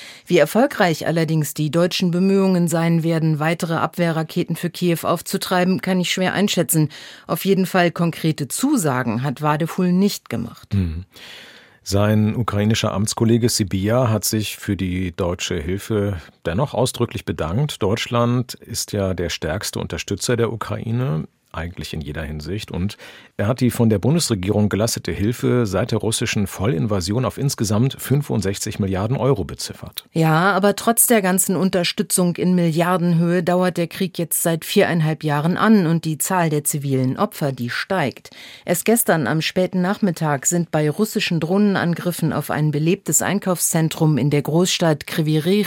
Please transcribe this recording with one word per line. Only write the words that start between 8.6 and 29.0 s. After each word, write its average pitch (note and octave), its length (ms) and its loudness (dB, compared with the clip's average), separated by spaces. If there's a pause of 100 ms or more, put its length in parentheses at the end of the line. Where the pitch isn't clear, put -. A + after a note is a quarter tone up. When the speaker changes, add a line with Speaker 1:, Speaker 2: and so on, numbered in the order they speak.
Speaker 1:
hat C#3+ 200 -4
Wadefuhl D#3+ 500 0
nicht F#3+ 380 0
gemacht. - 440 -6
Speaker 2:
Mhm. F2 300 0 (800)
Sein G#2+ 500 2
ukrainischer G#2+ 580 0
Amtskollege A2+ 560 2
Sybiha G#2+ 600 0
hat G#2+ 160 0
sich G#2+ 320 -2
für G2+ 200 -2
die F#2 380 -2
deutsche F2+ 460 -4
Hilfe G2+ 560 -2 (280)
dennoch - 300 -2
ausdrücklich - 500 -2
bedankt. F#2+ 580 -2
Deutschland A#2+ 720 0
ist - 380 -10
ja F#2+ 220 0
der E2+ 140 -2
stärkste - 500 -6
Unterstützer G2+ 580 -4
der A2+ 160 0
Ukraine, A#2+ 760 -4 (260)
eigentlich E2 380 -8
in D#2 80 -6
jeder D2 220 -8
Hinsicht. D2+ 480 -8
Und F2+ 260 -4 (400)
er G#2 100 -2
hat A#2 140 0
die B2 80 4
von A2+ 220 4
der G#2 80 4
Bundesregierung G#2 720 2
geleistete G#2 420 -2
Hilfe A#2+ 540 0
seit F#2+ 240 -2
der A2+ 80 0
russischen G#2+ 480 -2
Vollinvasion G#2+ 800 -2
auf G2 100 -4
insgesamt A#2+ 640 0
fünfundsechzig A2+ 800 -2
Milliarden G2+ 400 0